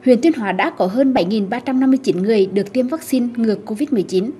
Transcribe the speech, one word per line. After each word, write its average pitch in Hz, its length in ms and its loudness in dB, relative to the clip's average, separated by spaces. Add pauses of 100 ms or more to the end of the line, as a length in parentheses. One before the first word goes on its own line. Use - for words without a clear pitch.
huyện 247 160 6
Tuyên 320 120 4
Hóa 202 200 -4
đã 196 180 0
có 196 160 -2
hơn 254 280 2
bảy 196 100 2
nghìn 202 240 -2
ba 233 120 -6
trăm 262 200 -2
năm 262 100 4
mươi 262 120 4
chín 185 200 0
người 202 240 2
được 196 260 -4
tiêm 254 160 0
vaccine 262 480 -2
ngừa 226 180 0
covid 214 380 -6
mười 202 100 0
chín. 185 380 -2